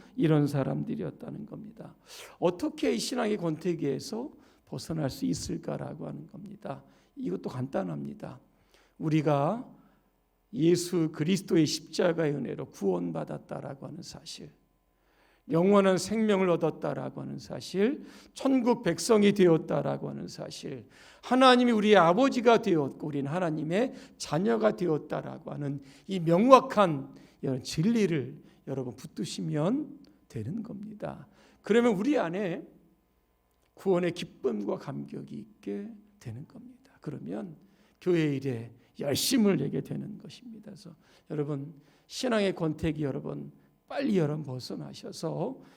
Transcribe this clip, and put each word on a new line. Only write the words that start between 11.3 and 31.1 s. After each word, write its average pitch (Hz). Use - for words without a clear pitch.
십자가의 165
은혜로 -
구원받았다라고 151
하는 -
사실, -
영원한 190
생명을 202
얻었다라고 147
하는 139
사실, 202
천국 247
백성이 202
되었다라고 160
하는 139
사실, -
하나님이 247
우리의 208
아버지가 226
되었고 160
우리는 143
하나님의 170
자녀가 214
되었다라고 151
하는 143
이 190
명확한 180
이런 131
진리를 156
여러분 131
붙드시면 180
되는 143
겁니다. -